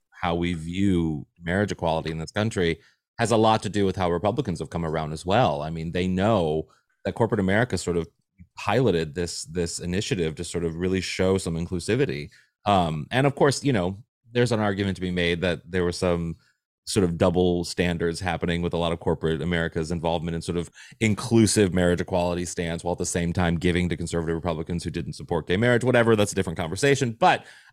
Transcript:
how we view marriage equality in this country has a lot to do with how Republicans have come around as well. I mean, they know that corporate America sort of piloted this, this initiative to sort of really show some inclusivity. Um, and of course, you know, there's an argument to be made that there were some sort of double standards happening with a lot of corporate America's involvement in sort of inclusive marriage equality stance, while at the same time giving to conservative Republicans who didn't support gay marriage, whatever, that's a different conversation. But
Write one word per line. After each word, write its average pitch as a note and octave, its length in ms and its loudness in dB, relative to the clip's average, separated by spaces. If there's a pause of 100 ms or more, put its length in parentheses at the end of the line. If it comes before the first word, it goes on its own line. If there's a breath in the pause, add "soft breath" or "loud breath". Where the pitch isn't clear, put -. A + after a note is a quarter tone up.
(100)
how E2+ 240 -2
we F2 200 0
view E2 720 0 (160)
marriage F#2 300 0
equality D#2+ 380 -2
in D#2+ 80 -6
this D#2+ 120 -8
country G2 480 0 (400 soft breath)
has A2+ 140 0
a A#2 40 6
lot A2 260 4
to G#2+ 80 -6
do G2 160 0
with F#2 100 0
how F#2 140 0
Republicans G2+ 500 -2
have D#2+ 100 -8
come E2+ 140 -4
around D#2 280 -4
as D#2 140 -10
well. F#2 360 2
I D#2 80 -6
mean, E2 220 -6
they F2+ 140 0
know F2+ 640 2 (360 soft breath)
that G2 100 -4
corporate A2 260 0
America G2 380 2
sort F2 180 -2
of E2+ 100 -2 (500)
piloted F#2+ 580 0
this, F2 300 -6
this E2+ 360 -6
initiative F2 560 -2
to F2 80 -10
sort E2+ 200 -4
of E2 120 -4
really F2+ 240 0
show F#2+ 380 0
some F2 180 -4
inclusivity. E2+ 760 -4 (340 soft breath)
Um, E2 460 2
and C3 160 2
of C3+ 80 0
course, - 300 2
you C#3 80 2
know, G2 300 -2 (280)
there's A#2+ 220 2
an A2 80 0
argument G2+ 360 0
to F2 40 -14
be F#2 100 -2
made F2 300 0
that F2 280 0
there F2+ 160 -2
were F2 80 0
some E2+ 440 0 (480)
sort G2+ 200 2
of E2+ 120 0
double F2+ 460 4
standards E2+ 560 -2
happening E2+ 420 -2
with F2 140 -2
a - 20 -2
lot E2+ 140 0
of E2+ 80 -2
corporate D#2+ 420 -2
America's E2 520 -2
involvement E2+ 420 -2
in E2 80 -6
sort F2 160 -4
of E2+ 100 -6 (300 loud breath)
inclusive G#2+ 720 4
marriage F2 280 2
equality F2 440 -2
stance, E2+ 380 -6
while F2 100 -4
at F2 60 -4
the F2+ 80 -4
same E2+ 260 -2
time F2 240 2
giving F2 320 2
to E2+ 80 -2
conservative E2 380 -4
Republicans E2 480 -4
who F2 80 -6
didn't D#2+ 220 -8
support D#2+ 340 -6
gay - 100 0
marriage, A#2+ 280 4
whatever, A#2 320 6
that's G#2 160 2
a - 20 -10
different F2+ 240 -2
conversation. A#2 540 0
But D3+ 340 4 (260 loud breath)